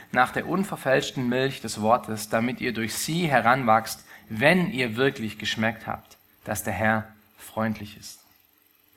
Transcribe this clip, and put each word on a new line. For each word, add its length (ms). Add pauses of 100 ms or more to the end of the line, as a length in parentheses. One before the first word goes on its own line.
(120)
nach 200
der 160
unverfälschten 800
Milch 320
des 200
Wortes, 480
damit 320
ihr 140
durch 200
sie 340
heranwachst, 760 (240)
wenn 440
ihr 240
wirklich 420
geschmeckt 480
habt, 300 (280)
dass 200
der 100
Herr 300 (340)
freundlich 600
ist. 220 (760)